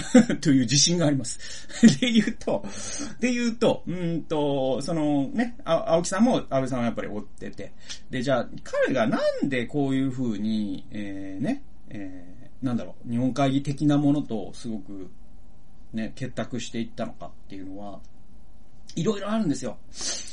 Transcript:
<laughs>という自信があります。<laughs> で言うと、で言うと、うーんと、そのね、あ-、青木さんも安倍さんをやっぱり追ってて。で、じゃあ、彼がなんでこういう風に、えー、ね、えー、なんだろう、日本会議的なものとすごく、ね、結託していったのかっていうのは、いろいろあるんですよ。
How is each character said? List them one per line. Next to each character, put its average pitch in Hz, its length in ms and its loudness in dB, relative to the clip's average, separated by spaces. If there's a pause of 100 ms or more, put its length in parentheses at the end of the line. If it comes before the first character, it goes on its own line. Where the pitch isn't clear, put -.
(120)
<laughs> 233 280 8
と 156 100 4
い 135 80 8
う - 20 6
自 143 160 4
信 170 220 4
が 165 80 4
あ 147 40 6
り 143 60 4
ま 127 80 -2
す。 - 480 -6
<laughs> - 280 8
で 254 100 2
言 226 140 4
う - 80 -2
と、 - 320 -2 (560)
で 247 120 2
言 240 160 0
う 226 40 2
と、 214 340 2
う - 40 -4
ー 170 280 0
ん - 40 -2
と、 139 600 0
そ 139 120 -2
の 147 340 2
ね、 240 360 0
あ-、 165 240 2
青 170 140 6
木 175 60 -2
さ 190 100 0
ん 214 60 6
も 240 120 6
安 131 140 -2
倍 135 180 2
さ 127 100 -2
ん - 20 0
を - 40 0
や 117 60 2
っ 107 40 -2
ぱ 104 80 -4
り - 60 -4
追 104 100 -6
っ 104 60 -6
て - 260 -8
て。 98 220 -8 (380)
で、 131 120 -2
じ 127 80 0
ゃ 127 100 4
あ、 - 80 -4 (140)
彼 523 320 0
が 120 120 4
な - 120 2 (240)
ん - 60 4
で 123 180 0
こ 139 240 0
う 135 60 2
い 135 60 2
う 135 100 0
風 120 260 -2
に、 104 520 -2
え 98 500 -8
ー、 - 20 -2
ね、 247 200 0 (260)
え 90 640 -8 (120)
ー、 - 20 -2
な 127 100 0
ん - 20 2
だ 95 80 -4
ろ 90 100 -10 (120)
う、 123 40 -4
日 117 60 0
本 127 160 2
会 139 200 2
議 139 100 2
的 147 240 0
な 147 120 6
も 143 140 6
の 147 100 2
と 101 320 -4
す - 140 -6
ご 107 100 -4
く、 95 320 -8 (840)
ね、 110 220 -4
結 127 200 -6
託 117 260 -4
し - 100 -6
て 117 100 -4
い 117 40 -2
っ 113 60 -4
た 113 160 -6
の - 60 -8
か - 140 -8
っ - 40 -8 (180)
て 98 80 -8
い 95 40 -8
う 95 60 -8
の 95 120 -8
は、 101 220 -8 (960)
い 170 80 0
ろ 208 120 2
い 196 40 -4
ろ 196 100 -4
あ 220 80 2
る 214 80 2
ん - 20 4
で 139 60 2
す 127 100 -4
よ。 104 140 -6 (540)